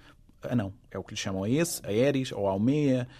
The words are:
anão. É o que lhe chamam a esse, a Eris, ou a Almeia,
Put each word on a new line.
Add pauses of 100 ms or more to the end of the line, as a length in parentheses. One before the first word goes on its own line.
(420)
anão. (180)
É
o
que
lhe
chamam
a
esse,
a
Eris,
ou
a
Almeia, (120)